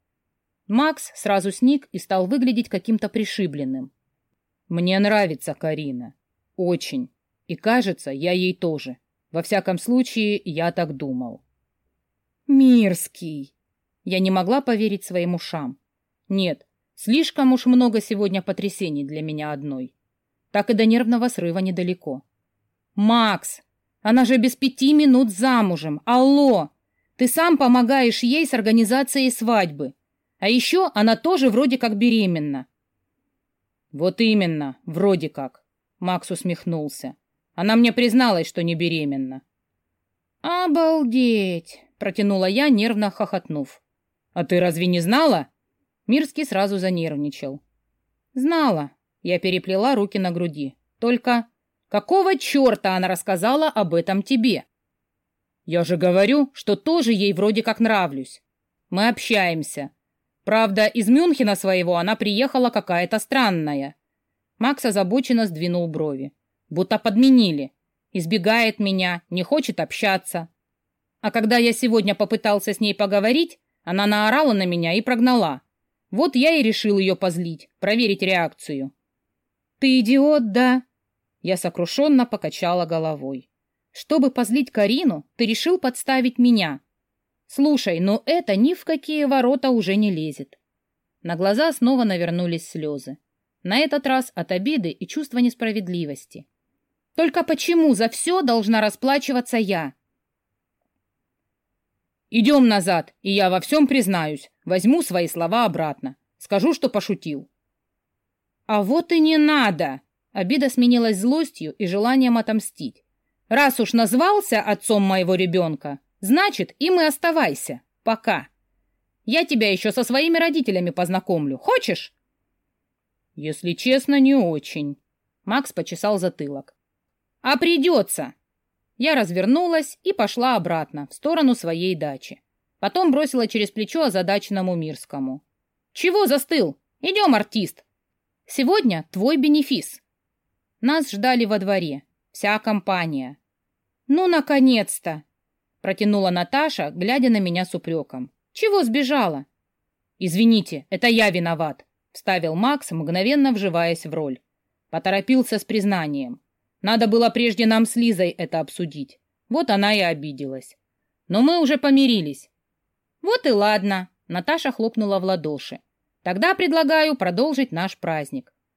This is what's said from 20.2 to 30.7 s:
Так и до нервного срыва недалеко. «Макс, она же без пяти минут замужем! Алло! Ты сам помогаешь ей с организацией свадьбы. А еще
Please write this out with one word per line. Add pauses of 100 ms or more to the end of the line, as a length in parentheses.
Так
и
до
нервного
срыва
недалеко. (720)
«Макс, (400)
она
же
без
пяти
минут
замужем!
Алло! (460)
Ты
сам
помогаешь
ей
с
организацией
свадьбы. (500)
А
еще